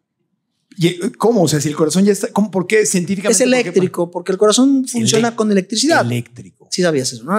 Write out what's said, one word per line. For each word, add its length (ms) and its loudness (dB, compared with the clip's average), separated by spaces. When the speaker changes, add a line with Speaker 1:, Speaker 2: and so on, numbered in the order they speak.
Speaker 1:
¿Y, 80 2
eh, 300 -4
cómo? 260 2
O 40 4
sea, 120 0
si 100 -2
el 60 -6
corazón 300 2
ya 60 6
está, 200 -2
¿cómo? 200 0
¿Por 160 -2
qué? 180 2
Científicamente, 580 0
Speaker 2:
Es 60 2
Speaker 1:
¿por 60 2
qué? 60 2
Speaker 2:
eléctrico, 500 -2
porque 200 -6
el 60 -2
corazón 500 2
funciona 440 0
Speaker 1:
Elec-, 40 -12
Speaker 2:
con 160 0
electricidad. 540 0
Speaker 1:
eléctrico. 680 -8
Speaker 2:
Sí 120 -2
sabías 300 0
eso, 100 -16
¿no? 160 -6